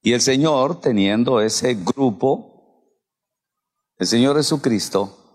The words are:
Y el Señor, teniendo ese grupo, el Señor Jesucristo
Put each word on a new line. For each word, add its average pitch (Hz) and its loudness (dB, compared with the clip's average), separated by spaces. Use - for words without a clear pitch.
Y 117 2
el 117 0
Señor, 143 0
teniendo 113 2
ese 117 -2
grupo, 127 -4
el 90 -4
Señor 131 2
Jesucristo 123 -2